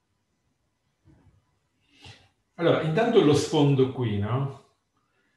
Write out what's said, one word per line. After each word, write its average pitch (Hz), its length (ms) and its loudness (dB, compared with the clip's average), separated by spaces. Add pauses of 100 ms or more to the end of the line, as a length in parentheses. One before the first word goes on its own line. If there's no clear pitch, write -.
(2500)
Allora, 165 260 0
intanto 202 400 2
lo 147 120 4
sfondo 139 580 2
qui, 107 280 -4
no? 123 480 -6 (680)